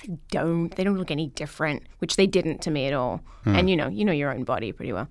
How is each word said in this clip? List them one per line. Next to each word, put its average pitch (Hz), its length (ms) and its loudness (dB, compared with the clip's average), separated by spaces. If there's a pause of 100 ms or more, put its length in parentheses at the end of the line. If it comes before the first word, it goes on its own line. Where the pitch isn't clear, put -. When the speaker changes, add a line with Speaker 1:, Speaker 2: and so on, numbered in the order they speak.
Speaker 1:
they 175 120 -8 (140)
don't. 165 440 0
They 185 80 0
don't 196 140 2
look 175 140 -4
any 151 160 -2
different," 147 560 -4 (160)
which - 180 -2
they 196 100 8
didn't 175 360 2
to 165 80 0
me 139 160 0
at 139 60 0
all. 123 280 0 (240)
Speaker 2:
Hmm. 101 100 4
Speaker 1:
And, 180 140 4
you 185 80 4
know, 135 100 0
you 208 160 -2
know 202 80 4
your 143 220 0
own 123 100 -4
body 113 280 -2
pretty - 200 -8
well. 101 200 -4